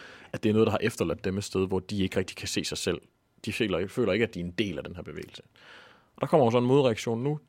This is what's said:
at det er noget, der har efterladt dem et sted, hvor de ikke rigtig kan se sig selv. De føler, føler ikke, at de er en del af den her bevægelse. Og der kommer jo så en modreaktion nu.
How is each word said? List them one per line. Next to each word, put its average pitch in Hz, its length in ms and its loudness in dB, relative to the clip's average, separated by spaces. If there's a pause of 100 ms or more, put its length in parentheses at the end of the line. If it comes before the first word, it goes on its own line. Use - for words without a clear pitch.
(340)
at - 100 -6
det 110 60 2
er 107 40 4
noget, 110 120 6
der 107 60 2
har 104 100 0
efterladt 95 420 -2
dem 95 140 -2
et 101 60 -4
sted, 95 240 0
hvor 95 120 -2
de 98 240 -2
ikke - 140 -2
rigtig 92 200 -4
kan 101 100 -8
se - 180 -2
sig 76 120 -6
selv. 85 240 -2 (440)
De 104 80 -4
føler, 95 340 0
føler 110 260 0
ikke, 110 100 2
at - 100 -2
de 90 60 -8
er 87 40 -6
en 87 80 -6
del 92 260 -2
af 65 60 -6
den 87 120 -12
her 82 80 -12
bevægelse. - 380 -14 (760)
Og - 60 -20
der 139 60 0
kommer 147 180 6
jo 113 60 4
så 123 60 6
en 120 80 4
modreaktion 123 580 2
nu. 147 260 -2